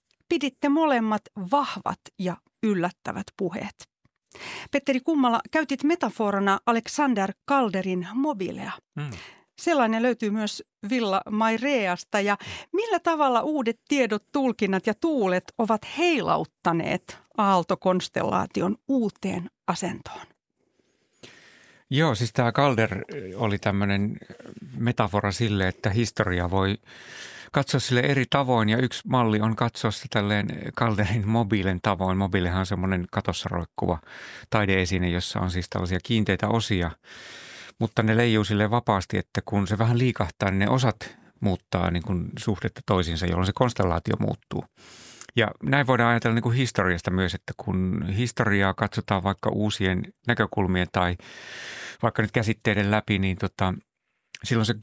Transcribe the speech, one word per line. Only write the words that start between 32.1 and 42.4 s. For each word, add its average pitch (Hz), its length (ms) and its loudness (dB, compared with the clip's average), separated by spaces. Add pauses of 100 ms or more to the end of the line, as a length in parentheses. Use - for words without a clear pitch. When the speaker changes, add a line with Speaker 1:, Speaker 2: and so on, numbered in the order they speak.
Speaker 2:
Mobiilehan 92 420 2
on 95 60 0
semmonen 92 440 -2
katossa - 420 -4
roikkuva 87 460 -2 (520)
taideesine, 95 580 2
jossa 90 320 -2
on 92 100 -2
siis 87 200 -4
tällaisia 90 320 -2
kiinteitä 104 460 0
osia, 104 420 0 (880)
mutta 117 240 0
ne 110 140 4
leijuu 110 280 4
silleen 104 260 2
vapaasti, 101 480 0
että - 260 -4
kun 101 220 0
se 98 120 -2
vähän 117 200 4
liikahtaa, 110 520 0
niin 95 80 0
ne 101 100 2
osat 123 480 0 (240)
muuttaa 90 500 0
niin 87 120 -2
kuin 87 360 -2
suhdetta - 480 -4